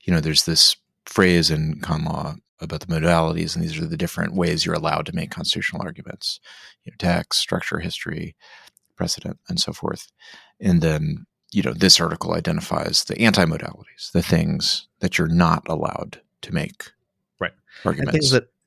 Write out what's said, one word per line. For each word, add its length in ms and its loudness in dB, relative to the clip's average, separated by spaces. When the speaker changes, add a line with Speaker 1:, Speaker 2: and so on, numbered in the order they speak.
Speaker 1:
you 100 2
know, 60 6
there's 260 2
this 300 4
phrase 440 6
in 320 0
con 240 -2
law 300 -6
about 200 -6
the 60 -10
modalities, 680 2
and 80 -2
these 160 -6
are 60 -4
the 100 -4
different 380 -4
ways 320 0
you're 100 0
allowed 300 -2
to 100 -8
make 160 -6
constitutional 500 -6
arguments, 580 -10
you 80 -18
know, 80 -20
text, 400 0
structure, 400 -4
history, 560 -8
precedent, 500 -6
and 140 -4
so 100 -4
forth. 400 -8
And 220 4
then, 440 0
you 100 2
know, 80 -2
this 300 6
article 320 -2
identifies 720 -2
the 160 -6
anti-modalities, 880 0
the 100 4
things 680 0
that 180 -2
you're 120 2
not 400 4
allowed 500 -6
to 120 -10
make 380 -6
Speaker 2:
Right. 140 -4
Speaker 1:
arguments. 280 0
Speaker 2:
And 80 2
things 100 2
that, 160 2